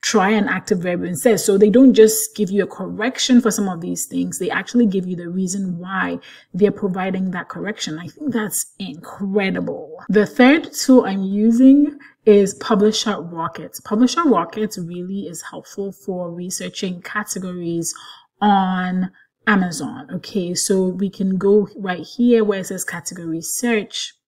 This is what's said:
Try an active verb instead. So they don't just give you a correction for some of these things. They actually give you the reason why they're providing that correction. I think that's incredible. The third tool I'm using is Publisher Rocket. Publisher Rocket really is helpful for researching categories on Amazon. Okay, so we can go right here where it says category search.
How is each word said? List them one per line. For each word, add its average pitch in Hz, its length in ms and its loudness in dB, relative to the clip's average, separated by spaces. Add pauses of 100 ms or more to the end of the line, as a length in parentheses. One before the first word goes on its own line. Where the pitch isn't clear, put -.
Try 202 300 2
an 208 160 2
active 180 320 -2
verb 180 240 -4
instead. 185 360 0
So 196 180 2
they 208 120 6
don't 247 240 8
just 220 420 4
give 190 160 -2
you 196 120 0
a 180 40 -4
correction 220 720 0
for 220 80 2
some 202 180 -2
of 175 140 -6
these 180 240 -6
things. 180 320 -4
They 180 140 -4
actually 196 340 2
give 185 220 0
you 180 80 -6
the 175 140 -10
reason 185 500 -4
why 190 400 -6 (340)
they're 196 180 2
providing 190 600 -4
that - 180 -10
correction. 190 480 -8
I 170 100 -12
think 285 260 -8
that's - 440 -6
incredible. 190 1300 -6
The 208 180 4
third 277 460 4
tool - 320 6
I'm 196 180 -4
using 233 760 4 (280)
is 202 300 6
Publisher 214 680 0
Rocket. 170 600 -10
Publisher 247 400 2
Rocket 214 540 0
really 180 500 -8
is 165 160 -12
helpful 196 480 -12
for 180 400 -8
researching 180 680 -8
categories 180 920 -8 (480)
on 185 680 0 (360)
Amazon. - 640 -2
Okay, 180 440 -6
so 190 320 0
we 185 220 -4
can 190 280 -2
go 196 380 4
right 180 300 -8
here 240 380 2
where 202 160 -2
it 180 80 -10
says 185 160 -8
category 170 580 -8
search. - 720 -4 (140)